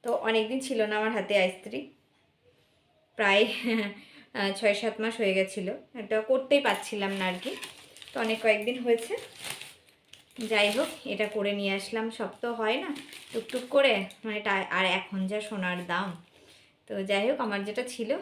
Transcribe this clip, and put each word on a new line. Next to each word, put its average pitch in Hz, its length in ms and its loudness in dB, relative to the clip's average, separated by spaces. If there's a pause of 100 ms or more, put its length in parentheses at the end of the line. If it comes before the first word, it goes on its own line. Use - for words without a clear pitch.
তো 240 80 0
অনেক 220 360 2
দিন 262 120 -2
ছিল 226 260 0
না 208 100 0
আমার 220 160 0
হাতে 202 260 0
আইস্ত্রি, 190 520 0 (1300)
প্রায়, 208 280 6 (880)
আহ, 196 220 0
ছয় 208 180 4
সাত 214 260 -2
মাস 226 160 -2
হয়ে 196 180 2
গেছিলো, 190 380 0 (220)
এটা 220 260 -2
করতেই 262 400 4
পারছিলাম 196 520 0
না 196 140 -2
আর 180 160 0
কি। 254 80 -6 (640)
তো - 80 -4
অনেক 220 220 0
কয়েকদিন 220 360 2
হয়েছে, 240 380 0 (1200)
যাই 214 320 2
হোক 254 180 0 (180)
এটা 208 200 -2
করে 208 260 0
নিয়ে 202 200 0
আসলাম। 220 380 -4
সব 220 180 -6 (120)
তো 240 120 -4
হয় 226 240 0
না 311 180 -4 (380)
টুকটুক 240 380 -4
করে, 254 340 4 (200)
মানে 214 160 -4
টা-, 196 300 0
আর 185 140 2
এখন 190 420 0
যা 208 140 -2
সোনার 180 460 -4
দাম। 180 380 -2 (640)
তো 202 140 -4
যাই 202 280 2
হোক 285 100 0
আমার 202 240 -2
যেটা 214 180 -4
ছিল 247 400 -4